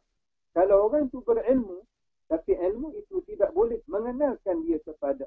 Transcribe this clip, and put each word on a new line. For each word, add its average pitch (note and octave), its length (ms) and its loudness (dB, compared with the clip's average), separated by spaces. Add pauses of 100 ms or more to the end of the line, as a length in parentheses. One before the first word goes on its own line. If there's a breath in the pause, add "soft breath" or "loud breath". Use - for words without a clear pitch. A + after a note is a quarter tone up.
(520)
Kalau G3 380 4
orang D4 180 0
itu B3+ 160 -10
berilmu, A3+ 600 0 (420)
tapi E4 320 0
ilmu D#4 400 -4
itu F#4+ 240 -8
tidak G4 320 0
boleh A4+ 320 0
mengenalkan B3 800 -2
dia D#3+ 160 0
kepada C#3 440 -6